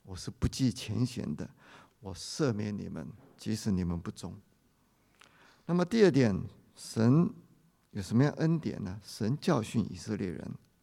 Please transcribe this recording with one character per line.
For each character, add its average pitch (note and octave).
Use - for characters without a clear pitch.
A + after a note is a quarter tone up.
我 F#2
是 -
不 -
计 B2
前 A2
嫌 -
的， -
我 F#2+
赦 C3
免 G#2
你 F#2
们， D#2+
即 G#2+
使 A2
你 F2+
们 E2+
不 E2+
忠。 F#2
那 E3
么 F3+
第 A3+
二 F#3+
点， B2
神 B2
有 G#2
什 G2
么 B2+
样 D3
恩 D#3+
典 -
呢？ G2+
神 A#2+
教 C#3+
训 A2
以 -
色 G#2
列 F#2+
人。 -